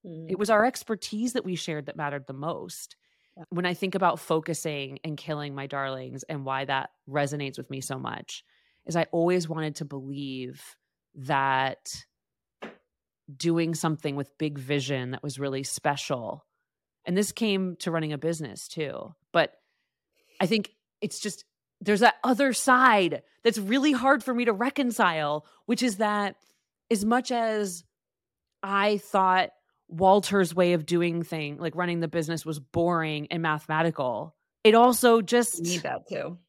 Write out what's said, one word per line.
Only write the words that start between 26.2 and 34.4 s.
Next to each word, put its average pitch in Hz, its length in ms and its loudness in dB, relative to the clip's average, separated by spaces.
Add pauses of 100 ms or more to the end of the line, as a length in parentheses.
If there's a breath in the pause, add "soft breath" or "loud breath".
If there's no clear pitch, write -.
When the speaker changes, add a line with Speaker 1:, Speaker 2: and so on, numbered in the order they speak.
Speaker 2:
as 208 140 0
much 247 260 0
as 214 520 -2 (800)
I 202 360 2
thought 185 540 2 (380)
Walter's 190 680 4
way 175 180 4
of 156 120 0
doing 170 380 0
thing, 147 340 -6
like, 160 180 -6
running 175 240 -2
the 165 80 -2
business, 160 380 -4
was 156 140 -6
boring 160 720 -2
and 170 120 -4
mathematical, 156 920 -2 (280)